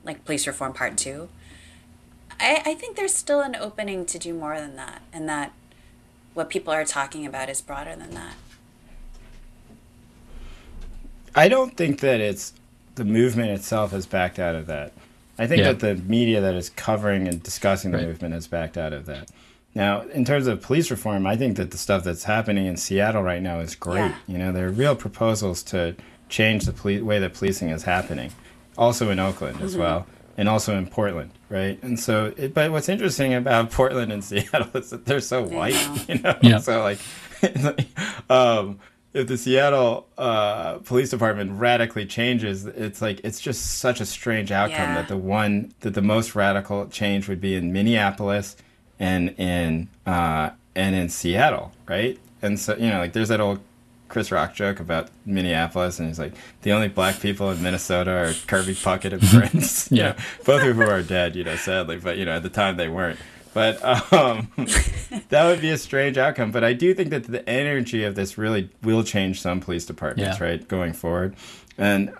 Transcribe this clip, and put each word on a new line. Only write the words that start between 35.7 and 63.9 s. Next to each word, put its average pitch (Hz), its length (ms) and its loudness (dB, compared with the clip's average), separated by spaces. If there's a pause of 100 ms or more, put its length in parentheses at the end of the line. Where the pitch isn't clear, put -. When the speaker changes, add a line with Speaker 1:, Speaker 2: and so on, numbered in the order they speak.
Speaker 1:
know. - 220 0 (120)
Speaker 2:
<laughs> - 60 -
you - 80 2
know? 170 180 2
Speaker 3:
Yeah. 113 180 10
Speaker 2:
So, 113 240 0
like, 101 160 0 (220)
<laughs> - 220 -14
it's 156 200 2
like, 143 240 0 (440)
um, 113 480 4 (340)
if 131 160 -2
the 127 100 -2
Seattle, 131 720 4 (100)
uh, 107 600 0
Police 127 320 0
Department 104 480 0
radically 117 480 2
changes, 110 600 -2
it's 107 340 -8
like, 107 240 -4
it's 110 160 -8
just - 380 -4
such 123 220 0
a 104 60 -6
strange 107 460 -2
outcome 104 260 2
Speaker 1:
Yeah. - 180 0
Speaker 2:
that - 120 -4
the 98 80 -4
one, 101 640 0
that 101 140 -2
the 101 80 0
most 107 320 2
radical 101 540 0
change 101 400 -2
would 92 120 -4
be 95 140 0
in 87 180 -2
Minneapolis 101 840 2 (420)
and 92 400 0
in, 87 500 0 (180)
uh, 80 440 0 (240)
and 95 200 0
in 90 140 0
Seattle, 101 640 0 (160)
right? 107 300 -2 (240)
And 101 180 0
so, 107 160 -2
you 117 140 0
know, 98 80 2
like, 87 160 -2
there's 110 140 0
that 110 120 4
old 101 200 0 (480)
Chris 110 220 -2
Rock 87 240 0
joke 98 260 -2
about 82 280 -2 (160)
Minneapolis, 90 720 0
and 82 100 -4
he's 80 100 -8
like, 76 140 -6 (300)
"The 104 80 2
only 107 160 4
black 95 320 0
people 98 320 -2
in 87 100 -2
Minnesota 90 520 0
are 87 200 0 (140)
Kirby 95 280 0
Puckett 92 380 -2
and 95 100 0
Speaker 3:
<laughs> 110 280 10
Speaker 2:
Prince," - 400 0
you 127 80 6
Speaker 3:
Yeah. 160 120 4
Speaker 2:
know, 120 40 -4 (300)
both 139 180 6
of 127 140 4
whom 113 120 6
are 95 140 2
dead, 87 320 0
you 90 80 -4
know, 80 140 -6
sadly, 90 400 -2
but, 90 200 -4
you 95 80 -2
know, 85 120 -2
at 85 80 -6
the 92 40 -4
time 98 280 0
they 85 120 -2
weren't. 85 300 -4 (340)
But, - 300 2 (300)